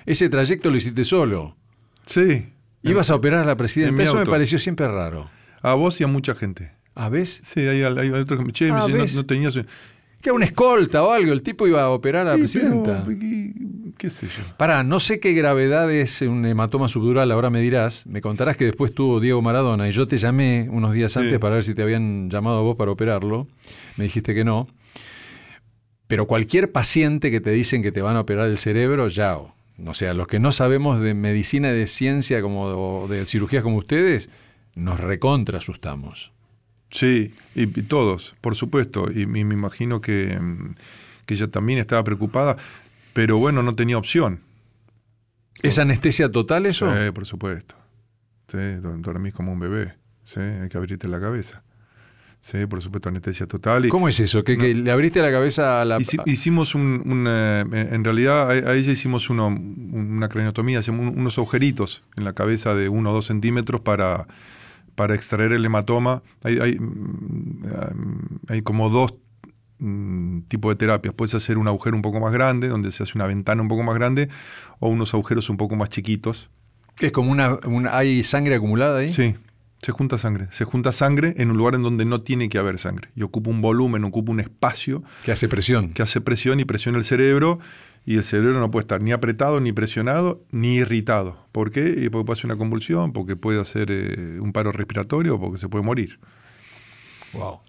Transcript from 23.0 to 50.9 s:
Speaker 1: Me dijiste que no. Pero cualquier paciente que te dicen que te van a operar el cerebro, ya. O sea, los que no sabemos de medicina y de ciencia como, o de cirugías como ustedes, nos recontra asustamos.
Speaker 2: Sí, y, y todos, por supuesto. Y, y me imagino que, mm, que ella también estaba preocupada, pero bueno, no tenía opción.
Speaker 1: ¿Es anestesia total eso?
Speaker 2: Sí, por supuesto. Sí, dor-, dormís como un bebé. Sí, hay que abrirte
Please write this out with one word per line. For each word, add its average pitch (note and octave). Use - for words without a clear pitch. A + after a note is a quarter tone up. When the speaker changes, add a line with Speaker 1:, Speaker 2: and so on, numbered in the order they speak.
Speaker 1:
Me G2+
dijiste G#2+
que A2
no. A2+
Pero G#2+
cualquier C#3+
paciente D3
que A2+
te G#2
dicen A#2
que G2
te G2
van A2
a A2+
operar G#2
el G#2+
cerebro, A#2+
ya. F#2+
O E2
sea, F2+
los F2
que G#2+
no C3
sabemos C3+
de A2
medicina G#2
y A#2+
de A2
ciencia C3
como, G2+
o F#2+
de G2
cirugías A2
como A2
ustedes, D3
nos E2+
recontra G2
asustamos. -
Speaker 2:
Sí, A#2+
y, B2
y G#2+
todos, G#2+
por A#2
supuesto. A2
Y, G#2
y G2+
me G#2
imagino G#2+
que, G2
mm, F2
que G#2+
ella G#2+
también A#2
estaba A2+
preocupada, A2
pero A2
bueno, C3+
no A#2+
tenía A#2
opción. A2
Speaker 1:
¿Es C#3+
anestesia C#3
total D#3
eso? F#3+
Speaker 2:
Sí, G#2
por G2
supuesto. F#2+
Sí, F#2+
dor-, E2+
dormís F2+
como F#2
un F2+
bebé. F#2
Sí, -
hay G2
que -
abrirte F2+